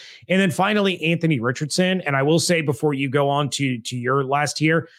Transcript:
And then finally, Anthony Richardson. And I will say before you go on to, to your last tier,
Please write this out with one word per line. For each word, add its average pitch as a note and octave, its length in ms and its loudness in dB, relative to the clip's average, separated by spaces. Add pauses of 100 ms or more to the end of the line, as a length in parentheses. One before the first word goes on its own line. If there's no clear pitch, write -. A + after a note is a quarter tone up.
(280)
And F#3+ 140 2
then F#3+ 80 4
finally, G3 540 0
Anthony E3 360 2
Richardson. D#3 600 -2
And C#3 160 -2
I C3+ 60 2
will D#3 160 4
say E3 220 0
before D3 320 0
you C#3 140 -2
go C#3 220 2
on C#3 220 0
to, C3 260 -2
to A#2+ 180 -10
your B2+ 300 0
last C#3+ 320 -2
tier, D#3+ 420 0